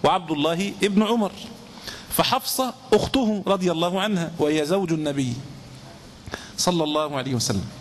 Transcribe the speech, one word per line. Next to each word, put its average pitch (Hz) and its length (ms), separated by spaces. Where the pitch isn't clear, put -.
وعبد 165 260
الله 165 420
ابن 202 200
عمر، 220 300
فحفصة 254 640
أخته 214 540
رضي 185 260
الله 175 280
عنها 185 380
وهي 151 280
زوج 180 260
النبي 143 400
صلى 170 280
الله 151 320
عليه 131 180
وسلم. 110 300